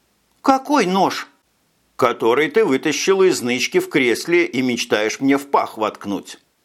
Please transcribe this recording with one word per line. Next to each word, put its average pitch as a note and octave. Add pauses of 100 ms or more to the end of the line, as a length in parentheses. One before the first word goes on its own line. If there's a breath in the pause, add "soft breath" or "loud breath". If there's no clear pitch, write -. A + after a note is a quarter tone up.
(420)
"Какой C4+
нож?" F3+ (680)
"Который B2
ты A3
вытащила D#3
из E3+
нычки B2
в F3+
кресле D#3+
и C3
мечтаешь A2+
мне C3+
в C#3
пах B2
воткнуть". - (260)